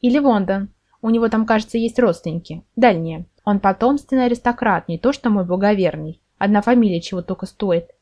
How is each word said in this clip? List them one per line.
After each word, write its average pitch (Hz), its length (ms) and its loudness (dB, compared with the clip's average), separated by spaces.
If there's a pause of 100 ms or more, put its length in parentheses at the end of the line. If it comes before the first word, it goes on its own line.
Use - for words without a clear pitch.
Или 247 180 2
в 285 80 2
Лондон? 196 420 0 (320)
У 220 80 -4
него 226 200 2
там, 220 180 0
кажется, 220 320 -2
есть 233 200 -4
родственники. 170 640 -4 (100)
Дальние. 165 520 0 (180)
Он 202 160 2
потомственный 247 640 0
аристократ, 240 640 -2
не 165 100 -6
то 262 140 0
что 247 180 -2
мой 202 160 0
благоверный. 180 760 -2 (160)
Одна 208 260 2
фамилия 220 380 2
чего 175 220 -8
только - 240 -8
стоит. 170 440 -2 (120)